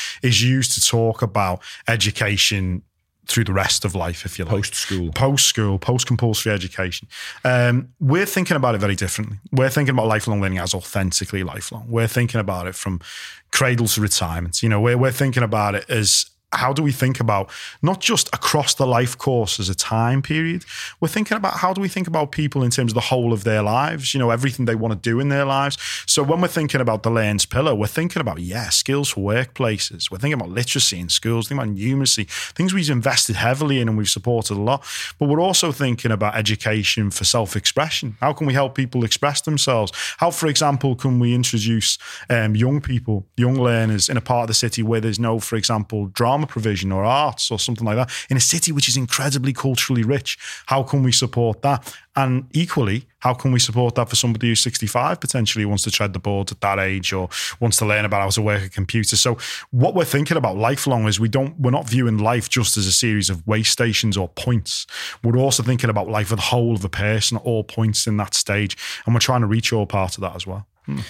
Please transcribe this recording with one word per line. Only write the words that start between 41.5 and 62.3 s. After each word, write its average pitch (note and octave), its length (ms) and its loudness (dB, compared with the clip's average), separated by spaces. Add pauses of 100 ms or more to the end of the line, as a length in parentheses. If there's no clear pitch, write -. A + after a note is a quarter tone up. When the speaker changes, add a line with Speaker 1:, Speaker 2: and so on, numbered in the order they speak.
Speaker 1:
um, A2 260 2
young B2+ 240 2
people, A#2+ 460 -2 (100)
young B2 200 2
learners A2+ 520 2
in - 80 0
a A2 60 0
part A#2+ 220 2
of A2+ 40 -4
the A2+ 60 -4
city A2+ 300 0
where A2+ 180 2
there's G#2+ 180 -2
no, A2+ 200 0
for A2+ 180 -4
example, G#2+ 480 -2
drama A#2+ 400 2
provision G2+ 460 -2
or F#2+ 120 0
arts C3+ 480 0
or A2 80 -4
something A#2 260 -2
like G#2+ 120 2
that B2 140 0 (180)
in C3 80 2
a A#2+ 40 4
city D#3+ 300 2
which C#3+ 160 2
is B2 100 2
incredibly C3+ 560 0
culturally B2 500 0
rich? C3+ 340 0 (300)
How C3+ 160 2
can C3+ 200 2
we B2+ 80 4
support A#2+ 500 0
that? C#3 340 0 (220)
And C3 360 0
equally, C3 540 0 (120)
how B2+ 140 2
can C3 180 0
we B2 80 4
support A#2 360 2
that A#2+ 120 0
for - 80 -4
somebody A#2 320 0
who's A2+ 140 2
sixty-five B2+ 580 -2
potentially A2 440 0
who G2+ 60 0
wants G2+ 140 0
to G#2 80 -4
tread G#2 220 0
the F#2+ 60 -6
boards G2 340 -4
at - 80 -16
that G2 180 2
age F#2+ 320 -2
or F#2 160 -2 (320)
wants A#2 180 2
to A2 80 2
learn G#2 200 2
about G2+ 160 0
how F#2+ 80 0
to G2+ 120 0
work G#2 220 0
a F#2+ 60 -10
computer? G#2 480 0
So A#2+ 200 2 (340)
what C#3 240 4
we're E3+ 100 4
thinking D#3 320 2
about A2+ 180 0
lifelong A#2 520 2
is G#2+ 120 2
we A2+ 80 2
don't, C#3 320 -2
we're B2 120 4
not B2+ 180 0
viewing A#2 280 2
life A2 300 2